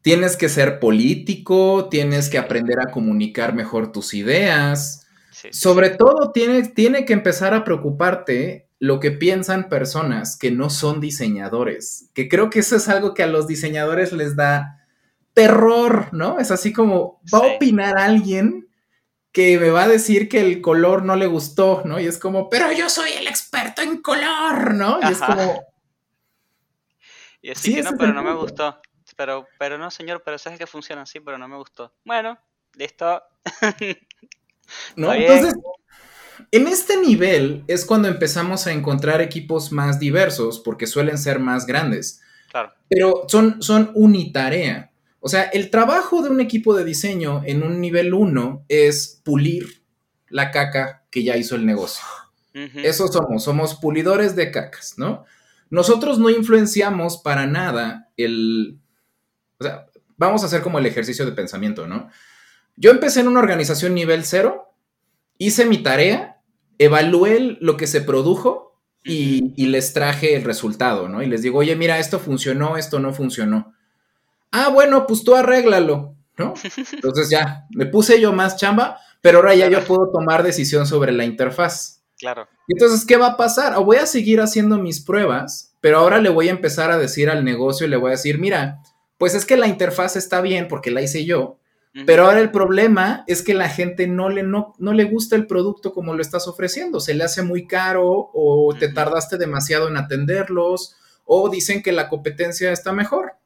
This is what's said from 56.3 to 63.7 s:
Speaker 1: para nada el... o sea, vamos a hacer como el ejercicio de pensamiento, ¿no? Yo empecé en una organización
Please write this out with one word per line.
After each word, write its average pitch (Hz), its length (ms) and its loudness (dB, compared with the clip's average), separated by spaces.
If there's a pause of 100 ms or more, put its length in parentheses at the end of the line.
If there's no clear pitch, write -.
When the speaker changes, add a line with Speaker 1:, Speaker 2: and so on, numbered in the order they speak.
Speaker 1:
para 139 260 -4
nada 123 720 -6
el... 113 600 -2 (800)
o 127 40 -10
sea, - 220 -10 (320)
vamos 190 260 0
a 185 40 -4
hacer 160 140 -2
como 160 180 -4
el 135 60 0
ejercicio 120 400 -4
de 123 60 -6
pensamiento, 98 560 -8
¿no? 98 220 -10 (640)
Yo 214 160 8
empecé 254 300 2
en 240 80 2
una 247 100 4
organización 170 540 0